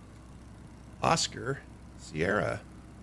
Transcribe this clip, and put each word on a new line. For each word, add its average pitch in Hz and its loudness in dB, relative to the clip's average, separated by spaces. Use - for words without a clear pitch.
Oscar, 139 4
Sierra, 85 4